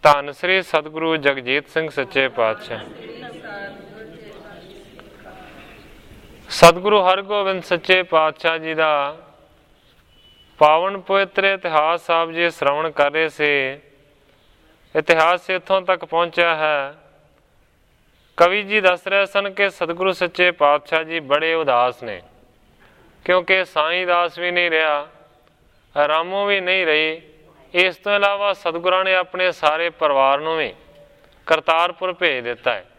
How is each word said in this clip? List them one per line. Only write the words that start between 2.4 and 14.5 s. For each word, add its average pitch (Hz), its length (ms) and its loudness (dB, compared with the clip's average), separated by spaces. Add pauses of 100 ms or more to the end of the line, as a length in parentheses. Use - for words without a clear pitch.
ਸਤਿਗੁਰੂ 180 520 6
ਹਰਗੋਬਿੰਦ 190 600 0
ਸੱਚੇ 185 400 0
ਪਾਤਸ਼ਾਹ 160 560 0
ਜੀ 160 160 -6
ਦਾ 151 420 0 (1400)
ਪਾਵਨ 170 420 4
ਪਵਿੱਤਰ 190 440 0
ਇਤਿਹਾਸ 170 680 0
ਆਪ 165 200 0
ਜੀ 170 200 -2
ਸ਼੍ਰਵਣ 151 400 -2
ਕਰ 143 220 2
ਰਹੇ 160 160 0
ਸੀ। 143 440 0 (1200)